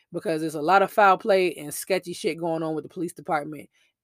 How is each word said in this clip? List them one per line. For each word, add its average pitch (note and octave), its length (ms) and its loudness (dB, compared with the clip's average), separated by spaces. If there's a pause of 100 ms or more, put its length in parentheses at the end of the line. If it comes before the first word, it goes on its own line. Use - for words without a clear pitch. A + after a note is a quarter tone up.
(120)
because E3+ 300 -4
there's D#3+ 140 -4
a D3 60 -6
lot F#3 200 6
of F#3 100 2
foul G3 260 6
play F#3+ 360 2
and D3 200 -12
sketchy F3+ 400 -4
shit E3 240 -4
going E3 260 -4
on D#3+ 120 -4
with D3+ 80 -6
the D#3+ 60 -18
police F3 240 -8
department D3+ 560 -6 (340)